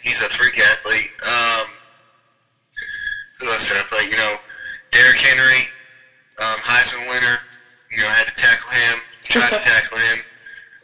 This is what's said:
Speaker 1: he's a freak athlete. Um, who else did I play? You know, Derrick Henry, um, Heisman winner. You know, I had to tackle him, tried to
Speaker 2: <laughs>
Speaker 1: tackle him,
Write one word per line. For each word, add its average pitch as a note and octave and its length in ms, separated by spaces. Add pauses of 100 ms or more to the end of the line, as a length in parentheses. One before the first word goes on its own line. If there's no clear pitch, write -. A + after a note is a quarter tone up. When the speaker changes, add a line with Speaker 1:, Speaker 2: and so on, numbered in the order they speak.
Speaker 1:
he's A#2 200
a G#2 80
freak - 280
athlete. - 520 (120)
Um, A2+ 440 (1700)
who - 140
else G#2 160
did - 80
I G2+ 80
play? G#2 260
You A2 60
know, G#2+ 200 (540)
Derrick C3 280
Henry, C3 500 (680)
um, A2 220
Heisman B2 480
winner. B2 300 (540)
You G#2+ 100
know, G#2+ 60
I G#2+ 40
had A2+ 140
to - 80
tackle - 360
him, A#2+ 300 (240)
tried A#2+ 260
to - 80
Speaker 2:
<laughs> - 20
Speaker 1:
tackle - 380
him, A#2 200 (640)